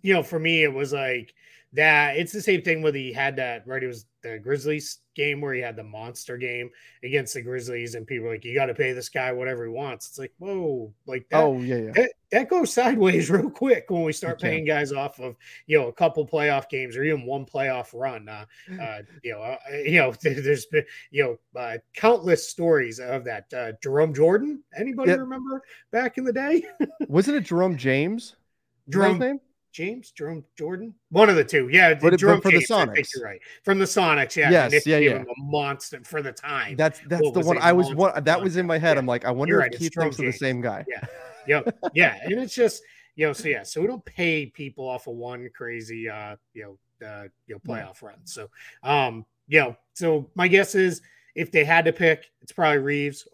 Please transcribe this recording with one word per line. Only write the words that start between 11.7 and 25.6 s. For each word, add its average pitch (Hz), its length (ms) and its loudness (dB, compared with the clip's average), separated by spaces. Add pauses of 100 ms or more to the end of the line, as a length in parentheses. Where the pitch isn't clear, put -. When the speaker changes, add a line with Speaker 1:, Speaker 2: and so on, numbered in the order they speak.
Speaker 2:
yeah. 110 180 -4
Speaker 1:
that, 233 180 2 (200)
that 226 180 2
goes 349 240 2
sideways 190 560 4
<laughs> - 20 2
real - 180 2
quick 254 400 0
when 175 140 -2
we 156 80 0
start 165 280 -6
Speaker 2:
It - 20 -8
can. 175 80 -2
Speaker 1:
paying 160 160 -2
guys 147 260 0
off 139 300 -6
of, 123 160 -12 (300)
you 151 120 4
know, 127 80 2
a 117 60 -8
couple 156 340 0
playoff 147 420 0
games 127 280 -6
or 135 60 -2
even 147 220 0
one 135 200 -6
playoff 131 480 -4
run. 120 340 -8
Uh, 107 180 -16 (240)
Speaker 2:
Mm. 185 120 -14
Speaker 1:
uh, 107 220 -10 (200)
you 120 100 -8
know, 104 80 -12
uh, 123 160 -10 (280)
you 156 140 4
know, 131 120 4
<laughs> 110 100 -18
there, 143 200 -2
there's 139 240 0
been, 151 200 -2 (260)
you 143 120 0
know, - 380 -8
uh, 117 160 -8 (160)
countless 185 560 2
stories 139 500 0
of 123 260 -6
that. 110 280 -10
Uh, 120 180 -8 (100)
Jerome 147 320 0
Jordan, 214 500 2 (120)
anybody 254 360 -2
Speaker 2:
Yep. 269 80 2
Speaker 1:
remember 262 420 -8 (300)